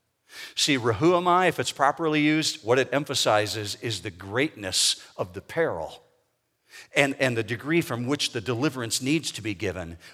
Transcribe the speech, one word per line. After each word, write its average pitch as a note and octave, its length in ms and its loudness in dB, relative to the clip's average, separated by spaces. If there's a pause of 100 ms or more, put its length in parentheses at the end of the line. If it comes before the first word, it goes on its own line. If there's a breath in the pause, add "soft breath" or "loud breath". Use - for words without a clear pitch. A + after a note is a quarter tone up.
(540 loud breath)
See, C#3 240 2
rahuamai, F3 720 4
if D3+ 100 2
it's B2+ 140 -4
properly D3+ 480 2
used, D3+ 420 2
what A#2 160 4
it B2+ 140 2
emphasizes G#2+ 880 0
is G#2+ 220 -6
the G#2+ 80 -8
greatness G2 840 -2 (200 loud breath)
of F2+ 160 -8
the F#2+ 80 -10
peril F#2+ 640 -4 (880 loud breath)
and, C#3 240 4
and B2 180 2
the A2+ 60 2
degree A#2+ 380 -2
from A#2+ 260 -4
which C#3+ 240 -2
the A#2+ 100 -6
deliverance B2 640 -2
needs D3 300 0
to G#2+ 100 -12
be G#2 120 -4
given E2+ 440 -6 (160 loud breath)